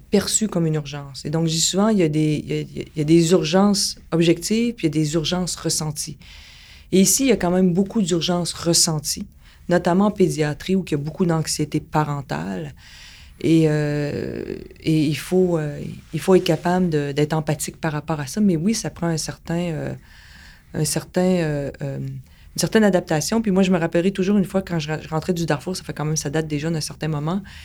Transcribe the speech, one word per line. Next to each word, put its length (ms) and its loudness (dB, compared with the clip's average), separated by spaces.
perçu 360 0
comme 180 0
une 100 0
urgence. 500 -10
Et 40 -6
donc, 180 0
je 60 -2
dis 80 -2
souvent, 280 2
il 80 2
y 60 4
a 60 4
des, 360 0
il 40 -8
y 100 -2
a, 20 -4
il 360 -10
y 40 0
a 40 0
des 260 6
urgences 640 2
objectives, 640 2
puis 120 0
il 80 -2
y 40 0
a 20 4
des 140 0
urgences 400 -2
ressenties. 640 -4
Et 100 6
ici, 220 4
il 60 4
y 20 6
a 60 4
quand 140 0
même 220 4
beaucoup 280 0
d'urgences 520 0
ressenties, 720 0
notamment 380 2
en 60 2
pédiatrie, 640 0
où 120 0
il 40 -6
y 40 -2
a 20 2
beaucoup 280 -2
d'anxiété 540 -2
parentale. 920 -4
Et, 240 4
euh, 880 -2
et 260 2
il 120 0
faut, 400 2
euh, 240 -4
il 80 -4
faut 140 4
être 100 4
capable 440 2
de, 220 0
d'être 220 0
empathique 420 -2
par 160 -4
rapport 300 -4
à 60 -6
ça. 120 -4
Mais 160 4
oui, 180 0
ça 160 -4
prend 180 -4
un 100 0
certain, 420 -6
euh, 340 -4
un 120 -2
certain, 360 -2
euh, 500 0
euh, 160 -6
une 640 -12
certaine 260 4
adaptation. 560 2
Puis 100 0
moi, 100 4
je 100 4
me 60 4
rappellerai 340 2
toujours 260 0
une 80 2
fois 160 -2
quand 180 -4
je 80 -4
ra-, 140 -4
je 80 -12
rentrais 240 -2
du 120 -2
Darfour, 300 -2
ça 80 -12
fait 80 -10
quand 140 -6
même, 100 -2
ça 140 -4
date 180 -2
déjà 220 -4
d'un 100 -2
certain 300 -6
moment, 340 -2